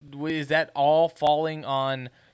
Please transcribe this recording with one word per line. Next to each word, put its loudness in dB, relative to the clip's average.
w-, -6
is -4
that 0
all 4
falling 0
on -4